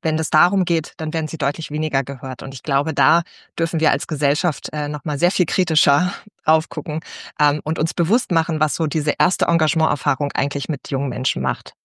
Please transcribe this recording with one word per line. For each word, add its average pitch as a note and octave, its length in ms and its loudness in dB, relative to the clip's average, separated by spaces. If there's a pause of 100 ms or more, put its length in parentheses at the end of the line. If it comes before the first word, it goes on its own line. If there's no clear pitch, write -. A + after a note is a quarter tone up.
wenn D#3 160 0
es D#3+ 120 -4
darum F3+ 340 4
geht, E3 320 -2
dann D#3 160 -4
werden D#3 160 -2
sie - 80 -8
deutlich C#3+ 340 -2
weniger D3 320 -2
gehört. C3 400 -8
Und C3 120 -8
ich - 80 -14
glaube, C#3+ 320 0
da D3+ 280 4 (360)
dürfen E3 220 0
wir D#3 100 4
als C3+ 160 -2
Gesellschaft, D3 640 0
äh, D3 160 -4
noch D3 160 -6
mal C#3+ 140 -2
sehr F3 120 4
viel - 140 2
kritischer E3 680 2 (180)
<laughs> - 180 -20
drauf D#3+ 240 2
gucken, D#3+ 300 -4 (380)
ähm, D3 260 2
und D#3+ 140 -2
uns - 140 0
bewusst F3+ 400 0
machen, D#3+ 280 0
was D3+ 140 0
so D#3+ 120 0
diese D3 320 0
erste E3+ 260 2
Engagementerfahrung D3+ 880 0
eigentlich C#3 380 -2
mit - 200 -4
jungen C#3 200 0
Menschen B2+ 320 -4
macht. B2+ 320 -4 (100)